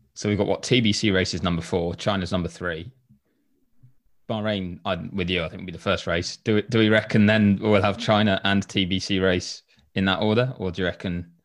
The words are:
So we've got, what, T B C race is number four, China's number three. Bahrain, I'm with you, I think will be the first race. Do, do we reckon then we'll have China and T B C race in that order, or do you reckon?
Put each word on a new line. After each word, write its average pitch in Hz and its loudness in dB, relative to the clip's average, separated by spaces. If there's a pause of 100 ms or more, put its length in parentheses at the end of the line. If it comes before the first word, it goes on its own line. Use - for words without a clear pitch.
(140)
So - -4
we've 101 2
got, 98 2
what, - -2
T 127 4
B 107 2
C 107 0
race 92 2
is 87 -6
number 87 0
four, 87 -4
China's 95 -4
number 90 -2
three. 85 -8 (1400)
Bahrain, 104 -4
I'm 90 -4
with 90 -2
you, 90 0
I 78 -6
think 92 -16
will 92 -12
be 90 -12
the 82 -14
first - -2
race. 87 -4
Do, 107 2
do 120 -2
we 110 6
reckon 107 4
then 104 4
we'll 104 4
have 98 0
China 104 2
and 98 0
T 98 0
B 90 -2
C 95 -2
race 92 0 (320)
in 95 0
that 95 0
order, 117 0
or 92 -6
do 90 -6
you 92 0
reckon? 87 -6 (140)